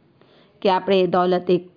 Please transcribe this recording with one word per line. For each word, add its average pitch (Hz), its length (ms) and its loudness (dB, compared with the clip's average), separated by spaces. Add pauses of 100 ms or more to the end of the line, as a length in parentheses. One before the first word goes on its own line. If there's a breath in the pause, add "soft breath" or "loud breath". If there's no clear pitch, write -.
(600 soft breath)
કે 208 80 0
આપણે 185 380 0
દોલતે 180 680 0